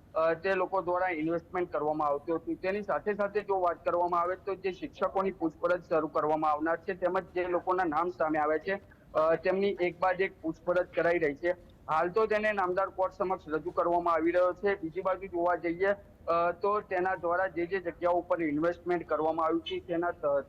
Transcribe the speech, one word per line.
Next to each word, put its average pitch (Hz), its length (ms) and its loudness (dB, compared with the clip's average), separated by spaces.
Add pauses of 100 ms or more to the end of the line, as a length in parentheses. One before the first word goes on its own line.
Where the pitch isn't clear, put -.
(160)
અ, 160 180 2
તે 185 220 0
લોકો 185 260 0
દ્વારા 180 280 0
ઇન્વેસ્ટમેન્ટ 170 600 -2
કરવામાં 151 360 0
આવતું 147 280 0
હતું. 160 200 -4
તેની 190 260 -4
સાથે 202 320 -2
સાથે 202 280 -2
જો 196 180 0
વાત 175 260 0
કરવામાં 175 360 2
આવે 175 140 -2
તો 190 200 -6
જે 185 160 -4
શિક્ષકોની 185 600 -2
પૂછપરછ 175 580 -2
શરૂ 156 180 2
કરવામાં 156 440 0
આવનાર 156 260 0
છે 185 160 -8
તેમજ 180 300 -2
જે 180 240 -4
લોકોના 180 360 0
નામ 165 260 0
સામે 160 300 0
આવે 151 200 2
છે, - 220 -4 (320)
અ, 160 220 4
તેમની 190 460 0
એક 175 180 0
બાદ 185 220 2
એક 190 200 0
પૂછપરછ 175 420 -2
કરાઈ 170 360 0
રહી 147 160 0
છે. 175 200 0 (340)
હાલ 160 200 2
તો 220 160 2
તેને 214 280 0
નામદાર 190 340 0
કોર્ટ 185 260 -2
સમક્ષ 185 340 -4
રજૂ 156 240 -2
કરવામાં 170 420 2
આવી 165 180 2
રહ્યો 180 220 4
છે. 196 220 0
બીજી 165 260 -6
બાજુ 185 260 -2
જોવા 175 280 2
જઈએ, 170 400 0 (320)
અ, 170 240 2
તો 202 300 0
તેના 190 340 -2
દ્વારા 175 320 0
જે 170 180 -2
જે 190 140 -4
જગ્યાઓ 175 340 0
ઉપર 175 280 0
ઇન્વેસ્ટમેન્ટ 165 680 -2
કરવામાં 160 380 0
આવ્યું 165 160 2
છે 180 180 -6
તેના 170 320 -2
ત-, 143 380 0